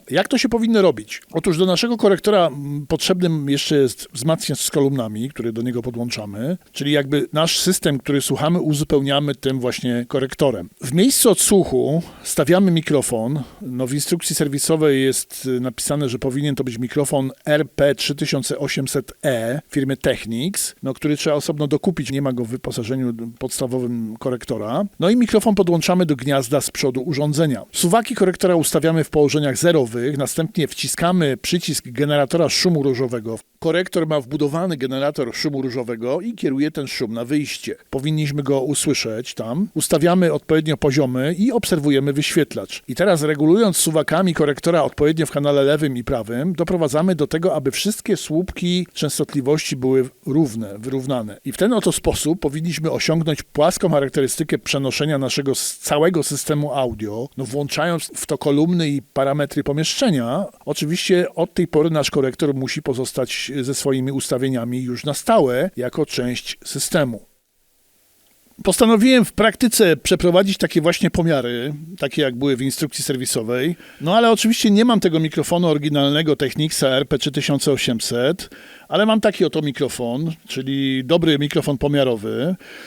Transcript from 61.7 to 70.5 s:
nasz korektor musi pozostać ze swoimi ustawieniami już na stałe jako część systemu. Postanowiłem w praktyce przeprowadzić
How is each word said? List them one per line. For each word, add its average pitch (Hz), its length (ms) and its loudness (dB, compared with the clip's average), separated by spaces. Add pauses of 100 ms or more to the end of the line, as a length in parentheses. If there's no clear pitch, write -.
nasz 156 220 0
korektor 139 440 0
musi 131 260 -6
pozostać 127 720 -4 (100)
ze 131 140 -4
swoimi 131 360 0
ustawieniami 127 720 -2
już 123 220 -6
na 147 80 -2
stałe 151 640 2
jako 127 280 -2
część - 600 -6
systemu. 135 560 -2 (1400)
Postanowiłem 226 640 6
w - 80 -8
praktyce 208 640 4
przeprowadzić 180 600 4